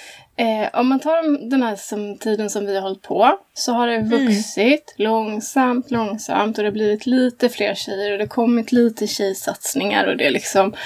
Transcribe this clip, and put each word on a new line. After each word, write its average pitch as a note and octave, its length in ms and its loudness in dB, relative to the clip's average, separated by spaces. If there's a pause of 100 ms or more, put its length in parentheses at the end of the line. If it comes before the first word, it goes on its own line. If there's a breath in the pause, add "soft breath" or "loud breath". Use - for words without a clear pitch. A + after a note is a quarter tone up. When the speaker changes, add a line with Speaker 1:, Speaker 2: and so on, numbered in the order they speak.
(360 loud breath)
Speaker 1:
eh, A3 440 -2
om B3 80 2
man C4+ 120 2
tar D#4+ 240 0
de-, C#4+ 260 -2
den C4 140 2
här A3 120 -2
som, G#3 420 -8
tiden G#3+ 320 -2
som G3+ 160 -4
vi G3+ 100 -2
har G3 60 -2
hållit F#3+ 200 -6
på, C4 380 2 (140)
så - 200 -4
har A#3+ 140 2
det A#3 80 0
Speaker 2:
Mm. A3 140 -2
Speaker 1:
vuxit A#3 880 2
långsamt, A3 920 0
långsamt. G#3+ 640 -2
Och G#3+ 60 0
det G#3 60 0
har G3+ 40 -4
blivit G#3+ 320 0
lite B3 440 2
fler G3+ 260 -2
tjejer. G3+ 360 -4
Och G3+ 60 -2
det G#3 60 -2
har G#3 60 -4
kommit A#3 420 0
lite A#3 360 4
tjejsatsningar. G3 1000 -2
Och F#3 100 0
det - 100 2
är C#3 40 4
liksom, G3 420 2 (120)